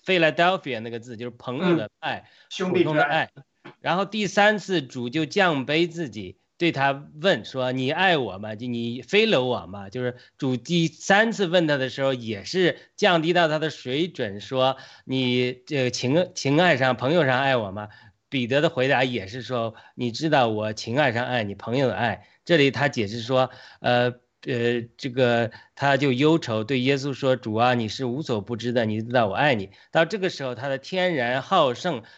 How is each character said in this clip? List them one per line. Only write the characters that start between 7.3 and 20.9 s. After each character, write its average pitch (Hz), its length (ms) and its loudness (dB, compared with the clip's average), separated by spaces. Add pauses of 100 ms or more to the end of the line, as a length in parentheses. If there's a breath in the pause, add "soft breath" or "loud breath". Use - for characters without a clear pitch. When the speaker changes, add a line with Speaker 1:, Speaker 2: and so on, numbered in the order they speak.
Speaker 1:
说 127 300 -4
：“你 131 180 -2
爱 175 240 2
我 101 220 -2
吗？” 107 180 -10
就 120 100 -10
你 120 360 -6
philo 196 420 4
我 113 240 -2
吗？ 98 220 -14
就 127 120 -8
是 123 140 -4 (220 loud breath)
主 131 180 -2
第 165 320 0
三 214 460 2
次 202 120 -2
问 170 220 2
他 147 80 2
的 131 140 -2
时 139 120 -8
候， 135 120 2
也 110 320 -6
是 175 320 0 (180 loud breath)
降 180 260 4
低 170 120 0
到 170 160 4
他 151 100 -2
的 156 100 -2
水 139 380 -4
准， 104 320 -6
说 131 380 0 (260 loud breath)
：“你， 127 680 0
呃， 131 200 -2
情， 143 440 0
情 143 280 2
爱 170 160 4
上， 127 180 2
朋 127 180 -2
友 170 120 2
上 131 160 2
爱 135 160 2
我 101 140 -4
吗？” 104 180 -10 (400 loud breath)
彼 123 180 -4
得 135 140 2
的 160 80 4
回 131 180 0
答 135 160 2
也 117 240 -4
是 120 140 -12
说 113 340 -4 (200 loud breath)
：“你 120 180 -4
知 147 160 -4
道 131 180 4
我 107 240 -2
情 113 260 -6